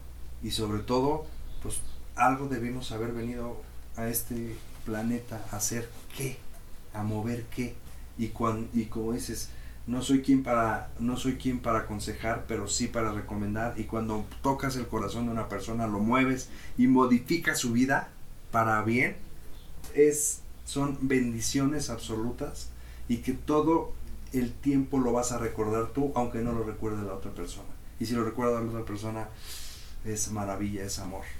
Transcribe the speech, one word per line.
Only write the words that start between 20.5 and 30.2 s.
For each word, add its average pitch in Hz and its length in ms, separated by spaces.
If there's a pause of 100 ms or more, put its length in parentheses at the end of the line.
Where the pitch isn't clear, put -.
son 139 360
bendiciones 131 920
absolutas 113 760 (380)
y 120 100
que 127 160
todo 151 600 (400)
el 123 180
tiempo 139 480
lo 120 140
vas 120 180
a 120 60
recordar 110 560
tú, 139 220
aunque 120 240
no 117 120
lo 113 120
recuerde 104 420
la 98 80
otra 98 180
persona. - 380 (300)
Y 117 80
si 123 60
lo 113 120
recuerda 120 340
la 117 80
otra 110 180
persona, 107 440 (760)
es 107 260